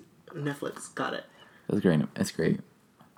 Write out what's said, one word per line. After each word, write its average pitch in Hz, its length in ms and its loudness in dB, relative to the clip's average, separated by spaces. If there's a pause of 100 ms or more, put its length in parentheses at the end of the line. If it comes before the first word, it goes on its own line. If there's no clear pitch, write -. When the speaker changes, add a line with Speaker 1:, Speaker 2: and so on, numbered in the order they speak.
(320)
Speaker 1:
Netflix. 143 640 -8
Got - 200 -4
it. - 100 -8 (440)
Speaker 2:
It's 101 120 2
great. 82 220 6 (120)
It's 107 160 -2
great. 82 280 2
You - 40 -12 (560)